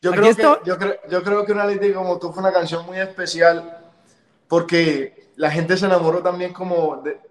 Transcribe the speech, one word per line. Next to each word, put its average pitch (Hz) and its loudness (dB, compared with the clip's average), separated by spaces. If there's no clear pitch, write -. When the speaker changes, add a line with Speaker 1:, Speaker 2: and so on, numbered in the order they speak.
Speaker 1:
Yo 180 0
Speaker 2:
Aquí 180 0
Speaker 1:
creo 220 8
Speaker 2:
esto 214 4
Speaker 1:
que, 165 -6
yo 180 -2
cre-, 196 -4
yo 180 0
creo 202 0
que 208 0
Una 202 0
Lady 202 0
Como 180 -2
Tú 175 -8
fue 185 -8
una 190 2
canción 170 -2
muy 180 -10
especial 170 0
porque 165 0
la 151 0
gente 165 0
se 196 0
enamoró 175 2
también 180 -4
como 170 -4
de, 143 -8